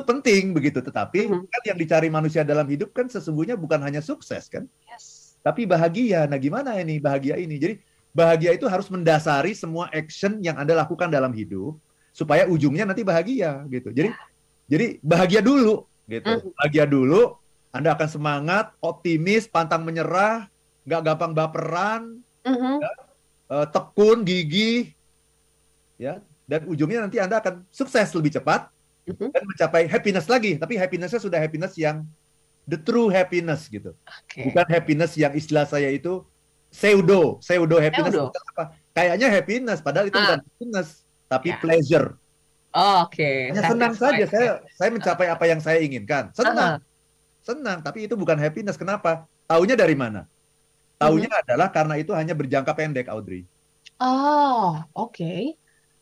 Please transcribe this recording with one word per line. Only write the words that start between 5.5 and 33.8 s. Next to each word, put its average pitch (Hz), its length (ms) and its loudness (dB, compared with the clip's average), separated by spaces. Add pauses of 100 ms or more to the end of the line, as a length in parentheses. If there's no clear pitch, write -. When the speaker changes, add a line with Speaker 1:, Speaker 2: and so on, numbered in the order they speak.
Speaker 1:
bahagia. 170 640 2
Nah, 143 80 -2
gimana 208 420 -4
ini 156 220 -4
bahagia 139 340 -2
ini? 160 220 -8
Jadi, 165 180 -2 (380)
bahagia 165 400 4
itu 190 160 0
harus 190 240 -2
mendasari 160 640 0
semua 165 340 -8
action 175 480 -6
yang 170 160 -4
Anda 147 220 0
lakukan 165 340 -2
dalam 131 220 0
hidup, 104 480 -8 (320)
supaya 156 340 2
ujungnya 156 380 0
nanti 190 180 -4
bahagia, 170 680 -2
gitu. 123 180 -8
Jadi, 156 220 0
Speaker 2:
Ya. - 60 -14 (500)
Speaker 1:
jadi 165 180 2 (140)
bahagia 175 400 2
dulu, 233 460 4 (200)
gitu. 113 240 -6
Speaker 2:
Mhm. 233 240 -4
Speaker 1:
Bahagia 151 320 2
dulu, 143 540 4 (300)
Anda 147 240 0
akan 156 160 -2
semangat, 151 680 -2
optimis, 170 720 0
pantang 165 320 0
menyerah, 175 640 -2 (400)
nggak 165 200 -2
gampang 160 280 -2
baperan, 165 680 -2 (420)
Speaker 2:
Mhm. 254 380 0
Speaker 1:
ya, 302 100 -6 (580)
eh, 147 200 0
tekun, 214 520 4
gigih, 185 680 0 (1080)
ya, 143 200 -10 (280)
dan 156 200 -4
ujungnya 180 400 -2
nanti 208 120 -4
Anda 202 200 0
akan 180 320 -4
sukses 254 420 -2
lebih 151 220 0
cepat - 340 -2 (380)
Speaker 2:
Mhm. 202 240 -8
Speaker 1:
dan - 160 0
mencapai 170 400 0
happiness 190 400 0
lagi, 214 320 0
tapi 165 180 -6
happiness-nya 185 460 -4
sudah 180 180 -2
happiness 156 380 -6
yang 156 260 -2 (600)
the 143 80 -4
true 233 320 0
happiness 180 640 0
gitu. 101 320 -12